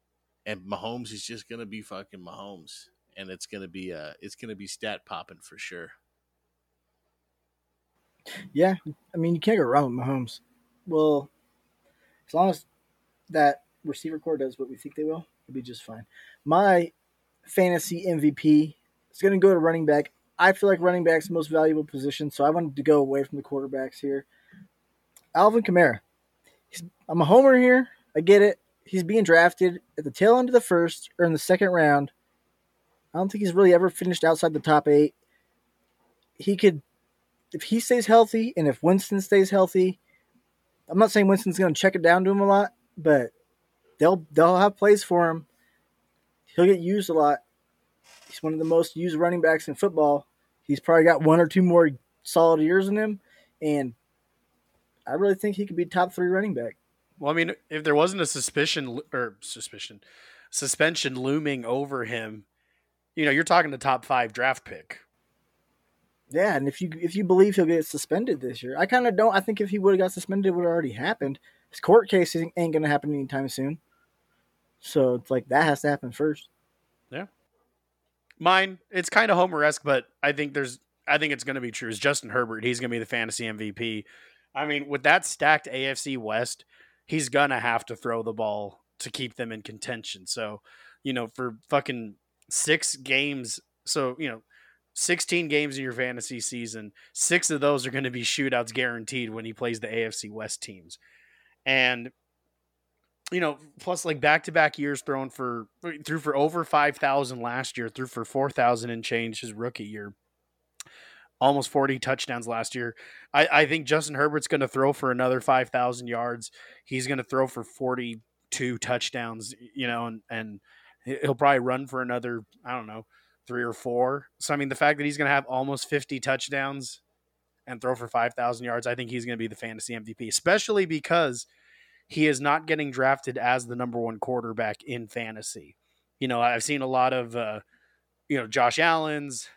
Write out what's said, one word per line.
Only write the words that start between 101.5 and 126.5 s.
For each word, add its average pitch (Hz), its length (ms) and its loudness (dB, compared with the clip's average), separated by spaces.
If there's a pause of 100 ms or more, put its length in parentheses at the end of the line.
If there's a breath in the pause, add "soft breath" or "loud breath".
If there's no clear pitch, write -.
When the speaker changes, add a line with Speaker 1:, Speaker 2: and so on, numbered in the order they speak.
Speaker 3:
And, 127 460 0 (1200)
you 180 100 -2
know, 147 180 -2 (200)
plus, 180 280 -6
like, 156 140 -4
back-to-back 156 580 2
years 143 240 -4
throwing 135 260 -6
for, 120 380 -10 (380)
threw 160 140 -6
for 143 160 -4
over 156 300 0
five 147 320 2
thousand 135 460 -2
last 120 360 -8
year, 117 100 -6
threw 131 180 -10
for 117 180 -10
four 135 260 -4
thousand 120 400 0
and 113 140 -10
change 117 380 -6
his 113 100 -14
rookie 113 320 -10
year. 104 300 -14 (1300 soft breath)
Almost 139 280 0
forty 135 320 -2
touchdowns 127 480 -6
last 113 260 -8
year. 120 220 -8 (360 loud breath)
I, 151 200 4
I 147 140 6
think 151 200 -4
Justin 147 300 -2
Herbert's 151 320 -2
gonna 139 180 -2
throw 135 260 0
for 131 200 -2
another 127 280 0
five 127 280 0
thousand 123 400 -4
yards. 120 420 -8 (340 soft breath)
He's 127 220 -6
gonna 135 160 -4
throw 131 240 0
for 123 160 -10
forty-two 123 1160 -8
touchdowns, 117 840 -6
y-, 123 120 -20
you 131 140 -8
know, 117 200 -4
and, 110 220 -12
and 110 320 -12 (440 soft breath)
he, 131 180 -8
he'll 139 140 0
probably 139 240 4
run 127 260 -4
for 127 160 -8
another, 120 400 -8 (220)
I 123 80 -12
don't 117 160 -12
know, 110 180 -18 (400)
three 123 160 -6
or 120 100 -4
four. 127 540 -4 (140)
So, - 120 -4
I 143 40 -2
mean, 143 120 -4
the 131 60 -4
fact 147 240 2
that 147 60 -6
he's 147 120 -6
gonna 143 140 0
have 139 160 0
almost 131 420 -4
fifty 139 300 -6
touchdowns 135 840 -6 (640)